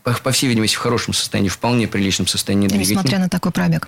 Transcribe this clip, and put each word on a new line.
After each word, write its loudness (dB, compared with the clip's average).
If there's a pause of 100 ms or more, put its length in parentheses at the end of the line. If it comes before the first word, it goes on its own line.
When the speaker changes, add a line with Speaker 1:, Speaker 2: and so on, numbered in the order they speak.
Speaker 1:
по, 0
по -2
всей 0
видимости, 2
в -4
хорошем 0
состоянии, -2
вполне 0
приличном 0
состоянии 0
двигатель. 2
Speaker 2:
Несмотря 0
на 0
такой -2
пробег. 0